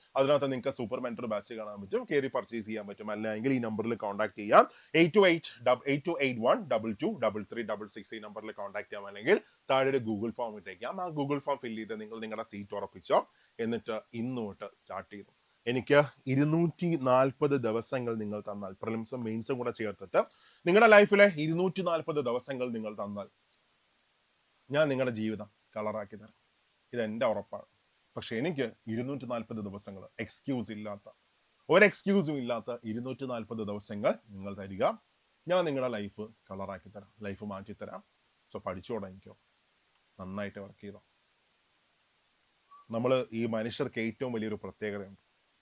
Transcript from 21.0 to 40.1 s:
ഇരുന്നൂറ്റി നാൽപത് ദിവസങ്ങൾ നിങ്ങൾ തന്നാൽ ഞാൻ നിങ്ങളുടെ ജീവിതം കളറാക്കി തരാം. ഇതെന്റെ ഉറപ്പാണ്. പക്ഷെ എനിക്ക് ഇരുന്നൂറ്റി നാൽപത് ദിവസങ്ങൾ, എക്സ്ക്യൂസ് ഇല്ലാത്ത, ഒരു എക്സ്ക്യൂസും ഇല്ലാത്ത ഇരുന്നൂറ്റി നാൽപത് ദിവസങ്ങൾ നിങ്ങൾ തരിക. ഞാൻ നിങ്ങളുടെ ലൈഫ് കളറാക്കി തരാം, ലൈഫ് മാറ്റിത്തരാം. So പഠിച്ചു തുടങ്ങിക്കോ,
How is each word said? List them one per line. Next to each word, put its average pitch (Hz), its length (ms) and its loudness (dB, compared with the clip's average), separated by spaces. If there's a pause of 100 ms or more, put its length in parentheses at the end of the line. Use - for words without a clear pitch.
ഇരുന്നൂറ്റി 165 460 0
നാൽപത് 165 420 0
ദിവസങ്ങൾ 123 440 -2
നിങ്ങൾ 110 260 -6
തന്നാൽ 101 340 -8 (1400)
ഞാൻ 147 180 4
നിങ്ങളുടെ 127 260 2
ജീവിതം 107 360 -4 (260)
കളറാക്കി 107 400 -6
തരാം. 104 180 -20 (580)
ഇതെന്റെ 113 340 0
ഉറപ്പാണ്. 104 400 -2 (500)
പക്ഷെ 117 200 -8
എനിക്ക് 135 360 -2 (140)
ഇരുന്നൂറ്റി 127 400 -4
നാൽപത് 117 300 -6
ദിവസങ്ങൾ, 101 520 -10 (120)
എക്സ്ക്യൂസ് 113 520 -6
ഇല്ലാത്ത, 104 380 -12 (600)
ഒരു 190 140 10
എക്സ്ക്യൂസും 185 540 2
ഇല്ലാത്ത 120 460 -4
ഇരുന്നൂറ്റി 120 420 -4
നാൽപത് 113 400 -6
ദിവസങ്ങൾ 104 480 -2 (140)
നിങ്ങൾ 98 260 -10
തരിക. 98 300 -6 (640)
ഞാൻ 180 160 2
നിങ്ങളുടെ 135 240 -2
ലൈഫ് 107 400 -6 (220)
കളറാക്കി 98 380 -10
തരാം, 101 240 -20 (100)
ലൈഫ് 101 220 -8
മാറ്റിത്തരാം. 98 600 -12 (460)
So 101 120 -12
പഠിച്ചു 92 300 -8
തുടങ്ങിക്കോ, 98 460 -10 (800)